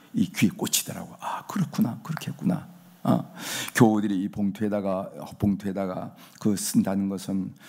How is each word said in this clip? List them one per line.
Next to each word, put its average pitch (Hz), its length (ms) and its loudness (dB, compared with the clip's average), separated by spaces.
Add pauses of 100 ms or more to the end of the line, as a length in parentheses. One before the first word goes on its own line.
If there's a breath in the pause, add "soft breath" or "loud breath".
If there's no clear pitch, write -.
(140 loud breath)
이 - 180 0
귀에 - 180 4
꽂히더라고요. - 720 -4
아, - 280 -8
그렇구나, - 560 0
그렇게 - 280 -6
했구나. - 360 -2 (340)
아, - 300 2 (440 loud breath)
교우들이 107 480 6
이 101 60 0
봉투에다가, 98 800 -2 (300)
봉투에다가 98 760 -2 (240 loud breath)
그 104 160 4
쓴다는 98 540 2
것은 95 440 -4 (160 loud breath)